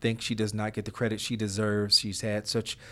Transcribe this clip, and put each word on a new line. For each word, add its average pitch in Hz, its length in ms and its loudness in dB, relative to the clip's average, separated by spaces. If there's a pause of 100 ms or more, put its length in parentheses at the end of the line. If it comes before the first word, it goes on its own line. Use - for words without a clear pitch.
think 113 220 0
she - 120 -2
does 107 200 0
not 107 180 -2
get 104 140 -4
the 107 40 -6
credit 110 300 0
she - 160 -2
deserves. 104 640 2
She's 101 200 -4
had 104 280 -2
such, - 280 -2 (160)